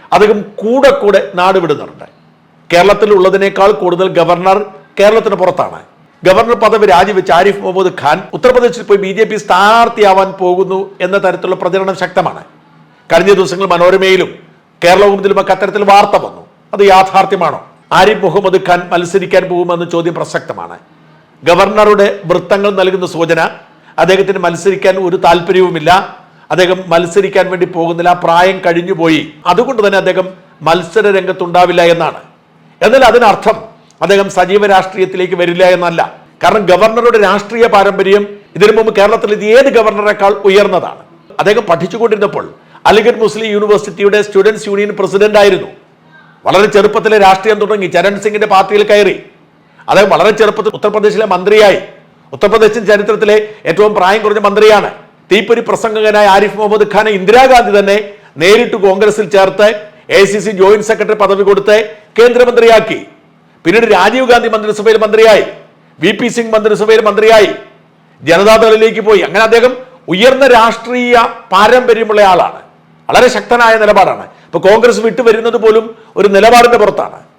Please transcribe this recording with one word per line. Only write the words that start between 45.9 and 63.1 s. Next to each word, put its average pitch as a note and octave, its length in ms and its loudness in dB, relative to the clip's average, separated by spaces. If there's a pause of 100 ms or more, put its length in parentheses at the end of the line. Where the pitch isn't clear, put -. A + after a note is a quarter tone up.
വളരെ F#3 200 2
ചെറുപ്പത്തിലെ G#3 520 0
രാഷ്ട്രീയം G3 420 2
തുടങ്ങി G3+ 280 -4
ചരൺ F3+ 320 -2
സിംഗിന്റെ G#3 280 -4
പാർട്ടിയിൽ G3+ 360 2
കയറി. G#3 400 0 (640)
അദ്ദേഹം F#3+ 200 2
വളരെ F3 220 2
ചെറുപ്പത്തിൽ G#3+ 420 -2
ഉത്തർപ്രദേശിലെ G3+ 520 -2
മന്ത്രിയായി. G3 520 2 (560)
ഉത്തർപ്രദേശിൻ G#3+ 520 0
ചരിത്രത്തിലെ G#3 640 0 (160)
ഏറ്റവും G#3 300 0
പ്രായം G3+ 280 0
കുറഞ്ഞ G#3+ 160 -2
മന്ത്രിയാണ്. G3+ 520 2 (400)
തീപ്പൊരി A3 280 0
പ്രസംഗകനായ G#3+ 680 0
ആരിഫ് G3 300 2
മുഹമ്മദ് G#3 360 -2
ഖാനെ G#3+ 180 0
ഇന്ദിരാഗാന്ധി G#3+ 680 2
തന്നെ G3+ 300 -2 (280)
നേരിട്ട് G#3 380 0
കോൺഗ്രസിൽ G3+ 540 0
ചേർത്ത് F#3+ 520 0 (280)
എ F#3 160 2
സി G3 140 -2
സി G3 120 -6
ജോയിന്റ് G3+ 340 2
സെക്രട്ടറി G#3+ 280 -4
പദവി G3 300 0
കൊടുത്ത് G#3 460 0 (300)
കേന്ദ്രമന്ത്രിയാക്കി. A3+ 800 2 (640)